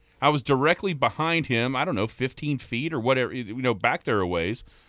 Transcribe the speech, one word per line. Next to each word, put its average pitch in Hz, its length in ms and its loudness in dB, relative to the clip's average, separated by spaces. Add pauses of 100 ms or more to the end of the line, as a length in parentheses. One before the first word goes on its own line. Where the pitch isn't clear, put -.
(200)
I 135 80 4
was 147 140 2
directly 156 500 2
behind 151 540 0
him, 123 280 0
I 139 120 0
don't 175 80 -4
know, 101 120 0
fifteen 131 520 -4
feet 143 340 -4
or 135 80 -2
whatever, 123 320 2
you 113 220 -8
know, 127 180 0
back 117 320 0
there 110 160 2
a 92 60 2
ways, 87 360 -2 (260)